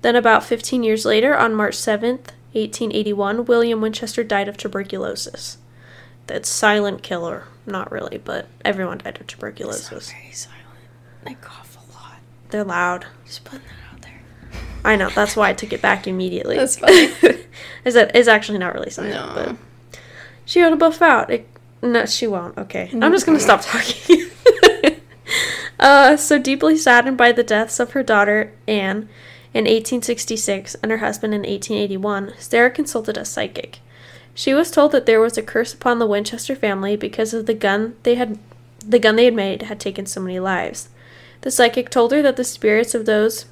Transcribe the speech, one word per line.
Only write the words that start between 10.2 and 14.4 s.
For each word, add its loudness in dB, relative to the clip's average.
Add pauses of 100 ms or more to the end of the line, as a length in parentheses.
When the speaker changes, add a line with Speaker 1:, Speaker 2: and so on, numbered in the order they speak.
Speaker 2:
very -20
silent. -18 (640)
They -14
cough -20
a -20
lot. -20 (340)
Speaker 1:
They're -4
loud. -2 (180)
Speaker 2:
Just -20
putting -20
that -20
out -20
there. -20 (640)